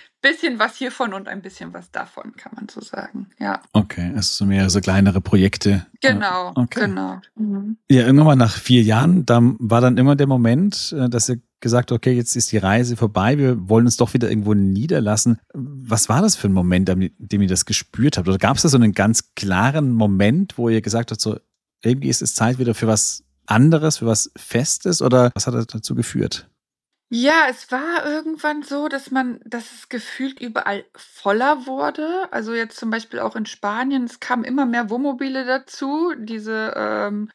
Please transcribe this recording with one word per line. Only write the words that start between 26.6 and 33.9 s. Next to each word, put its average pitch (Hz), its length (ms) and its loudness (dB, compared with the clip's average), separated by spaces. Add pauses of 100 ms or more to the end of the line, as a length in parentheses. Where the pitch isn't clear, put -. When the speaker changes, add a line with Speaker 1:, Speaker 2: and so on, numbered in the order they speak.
Speaker 1:
Ja, 285 400 2
es - 220 -10
war 302 340 -4
irgendwann 302 580 -4
so, 294 260 -6
dass 269 220 -8
man, 254 340 -4
dass 226 260 -12
es - 160 -20
gefühlt 262 540 -10
überall 214 420 -4 (100)
voller 247 720 -2
wurde. 302 680 -4
Also 226 200 -6
jetzt 226 240 -6
zum 226 120 -8
Beispiel 226 300 -6
auch 220 180 -6
in 220 80 -6
Spanien, 247 580 -4